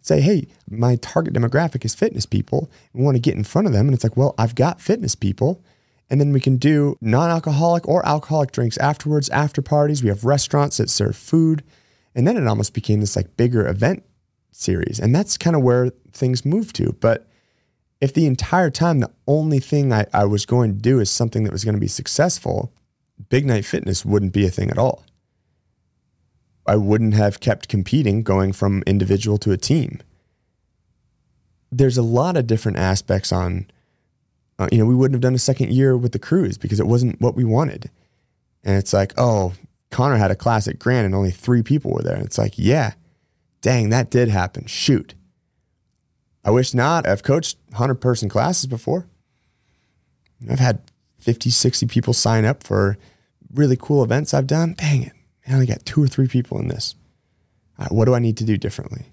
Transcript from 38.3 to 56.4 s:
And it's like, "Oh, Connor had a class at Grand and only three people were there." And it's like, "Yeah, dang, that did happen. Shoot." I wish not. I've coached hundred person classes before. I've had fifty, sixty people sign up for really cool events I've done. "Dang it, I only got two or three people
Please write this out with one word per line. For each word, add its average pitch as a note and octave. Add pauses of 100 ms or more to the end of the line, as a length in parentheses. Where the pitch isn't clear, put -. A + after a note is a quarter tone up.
And G2
it's -
like, G2
"Oh, G#2 (380)
Connor C3
had G2+
a -
class A2+
at -
Grand B2
and F#2+
only G2
three A#2+
people C#3+
were G1+
there." G1+
And -
it's -
like, G#2+
"Yeah, A#2 (640)
dang, A2+
that A#2
did B2
happen. F#2
Shoot." - (1300)
I G2+
wish B2
not. C#3
I've G2+
coached D#3 (160)
hundred B2
person A#2
classes C3+
before. C3 (1400)
I've C3
had B2+ (380)
fifty, A#2
sixty -
people A#2+
sign A2
up C3
for G2+ (560)
really C3+
cool C#3+
events A#2+
I've C#3
done. E3
"Dang D3
it, - (360)
I C3
only C3
got -
two -
or C3+
three C3
people B2